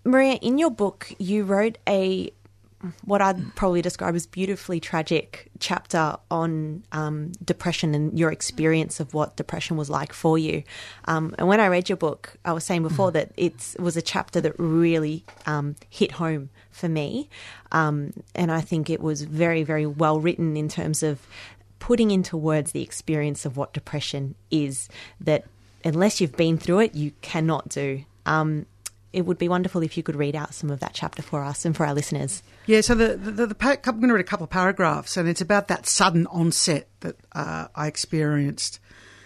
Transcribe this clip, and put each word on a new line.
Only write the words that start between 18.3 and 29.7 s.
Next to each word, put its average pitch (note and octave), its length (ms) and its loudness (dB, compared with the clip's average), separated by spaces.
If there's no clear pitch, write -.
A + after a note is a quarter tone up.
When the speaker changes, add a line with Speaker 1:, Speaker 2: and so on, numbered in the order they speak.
Speaker 1:
and F3 180 0
I D#3+ 80 0
think D#3 300 -2
it D#3+ 100 -2
was D#3 220 -2
very, D#3+ 400 0
very D3+ 240 0
well D#3 340 2
written D#3+ 360 0
in D3+ 120 -2
terms D#3+ 340 -2
of D3+ 180 -2
putting A3+ 320 2
into F#3 260 2
words D#3 360 0
the C#3 100 -4
experience D3 640 -4
of C3 100 -6
what C#3 160 -6
depression C#3+ 640 -6
is, C#3+ 380 -2
that D3+ 260 2
unless E3+ 360 2
you've D#3+ 160 0
been E3 220 4
through F3+ 220 2
it, A3+ 140 2
you D3 180 -4
cannot D#3+ 460 -2
do. C#3 360 -4
Um, D#3 400 2
it F#3 120 0
would F3+ 140 0
be F3 100 0
wonderful F3+ 340 0